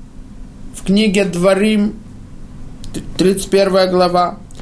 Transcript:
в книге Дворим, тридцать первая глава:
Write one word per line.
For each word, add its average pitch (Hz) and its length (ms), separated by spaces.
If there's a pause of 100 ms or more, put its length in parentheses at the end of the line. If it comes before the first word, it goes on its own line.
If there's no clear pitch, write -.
(760)
в - 100
книге 202 400
Дворим, 196 680 (1200)
тридцать 190 320
первая 190 400
глава: 180 480 (240)